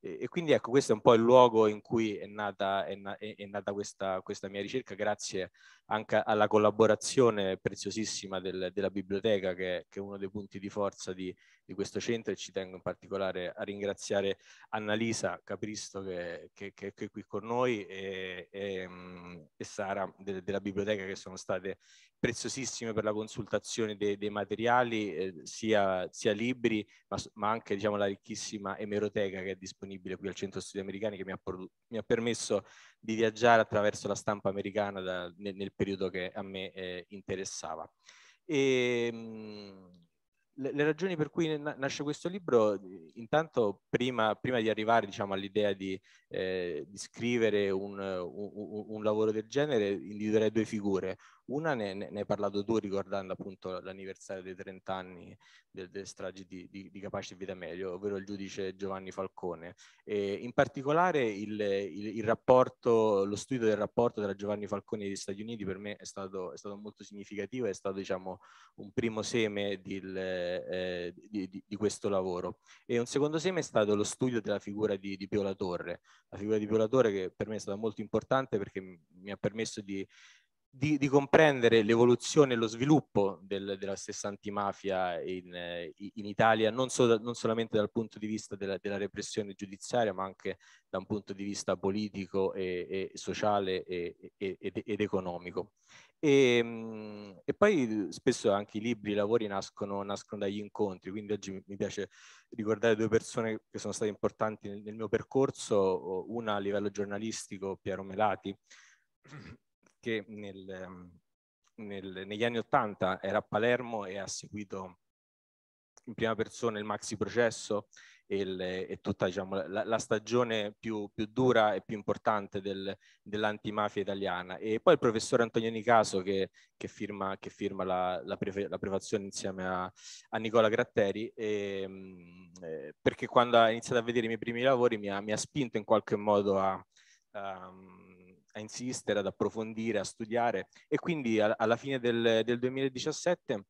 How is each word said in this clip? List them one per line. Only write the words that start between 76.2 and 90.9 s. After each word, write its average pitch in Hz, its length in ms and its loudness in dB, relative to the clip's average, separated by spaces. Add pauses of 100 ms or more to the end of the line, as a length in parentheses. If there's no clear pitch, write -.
La 98 100 -14
figura 107 200 0
di 104 100 0
Pio 110 80 2
La 110 100 6
Torre 117 240 6
che 92 240 -2
per 104 140 -4
me 107 80 -6
è - 40 -4
stata 101 160 -4
molto 107 240 -4
importante 120 560 0
perché 98 240 -4
m-, 92 200 -16 (200)
mi 101 120 -10
ha 95 40 -6
permesso 110 440 -4
di... 98 260 -6 (680)
Di, 147 260 2
di 139 100 2
comprendere 135 720 8
l'evoluzione 123 720 6
e 120 40 2
lo 113 120 2
sviluppo 104 760 2
del, 98 340 -4
della 98 200 -6
stessa - 320 -8
antimafia 95 920 -2
in, 90 320 -6
eh, 87 440 -8
in 101 300 -10
Italia, 110 440 4
non 123 200 0
so-, 117 280 6
non 117 160 -4
solamente 117 420 0
dal 104 140 2
punto 110 300 -4
di 107 80 -4
vista 107 260 -6
della, 98 240 -4
della 101 180 -6
repressione 101 580 -6
giudiziaria, 101 580 -2
ma 92 100 -6
anche 95 360 -8 (300)
da 95 100 -4